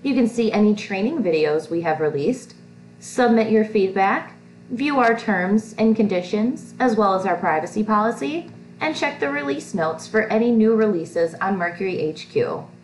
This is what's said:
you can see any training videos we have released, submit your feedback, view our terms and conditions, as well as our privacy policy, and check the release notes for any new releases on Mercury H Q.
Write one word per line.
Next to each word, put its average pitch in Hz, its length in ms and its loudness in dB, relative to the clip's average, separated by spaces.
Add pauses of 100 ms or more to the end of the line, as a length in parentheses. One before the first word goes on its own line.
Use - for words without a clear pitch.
you 269 140 -2
can 233 140 2
see 220 240 0
any 208 240 4
training 214 480 -4
videos 156 440 0
we 170 120 -2
have 160 180 -2
released, 151 560 -2 (460)
submit 226 500 2
your 214 140 4
feedback, 202 680 0 (380)
view 269 300 0
our 226 180 4
terms 202 580 0
and 220 200 4
conditions, 214 840 -2
as 254 160 2
well 208 240 4
as 190 80 -2
our 180 100 0
privacy 175 460 -2
policy, 226 680 -2 (320)
and 311 140 -4
check - 240 -4
the 285 100 -2
release 285 460 -6
notes 165 320 -4
for 214 220 0
any 226 240 2
new 220 240 4
releases 170 580 0
on 190 240 -2
Mercury 175 400 -4
H 156 320 -6
Q. - 380 -2 (160)